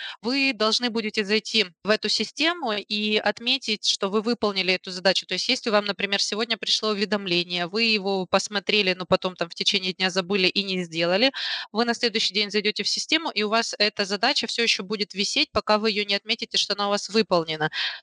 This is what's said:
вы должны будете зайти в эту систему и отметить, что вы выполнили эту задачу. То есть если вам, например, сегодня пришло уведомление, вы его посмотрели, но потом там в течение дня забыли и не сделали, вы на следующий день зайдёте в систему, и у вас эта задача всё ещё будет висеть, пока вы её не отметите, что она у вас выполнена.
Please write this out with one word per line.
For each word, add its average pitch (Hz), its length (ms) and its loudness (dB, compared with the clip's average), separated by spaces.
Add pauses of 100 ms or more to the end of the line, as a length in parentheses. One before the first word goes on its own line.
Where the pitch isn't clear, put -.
(220)
вы 269 320 0
должны 220 360 0
будете 214 340 -2
зайти 208 420 2 (180)
в 185 60 4
эту 214 180 2
систему 285 640 -2
и 208 460 -2
отметить, 226 680 -2
что - 240 0
вы 208 120 2
выполнили 196 520 0
эту 185 160 -4
задачу. 180 360 0
То - 80 -4
есть - 140 -2
если 240 220 0
вам, 208 140 4
например, 202 380 -2
сегодня 226 340 -2
пришло - 340 0
уведомление, 180 760 0
вы 208 180 -2
его 196 420 0
посмотрели, 202 680 0
но 180 120 -8
потом 185 300 2
там 170 140 -4
в - 40 -20
течение 185 380 0
дня 190 180 -2
забыли 185 380 2
и 196 160 2
не 185 200 -2
сделали, 175 480 2 (400)
вы 226 120 0
на 233 100 0
следующий 220 400 -2
день 208 160 0
зайдёте 208 320 -2
в 196 60 -4
систему, 320 420 0
и 208 120 -2
у 208 80 0
вас 226 280 0
эта 208 280 0
задача 208 400 0
всё - 160 -2
ещё 226 220 2
будет 202 300 -6
висеть, - 380 0
пока 214 260 2
вы 220 120 0
её 202 140 0
не 202 120 -2
отметите, 226 420 -6
что - 160 0
она 202 120 -2
у 202 40 0
вас 202 200 0
выполнена. 160 600 2 (320)